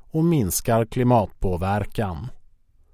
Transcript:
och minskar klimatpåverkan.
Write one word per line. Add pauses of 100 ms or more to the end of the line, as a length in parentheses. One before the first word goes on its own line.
(120)
och
minskar
klimatpåverkan. (680)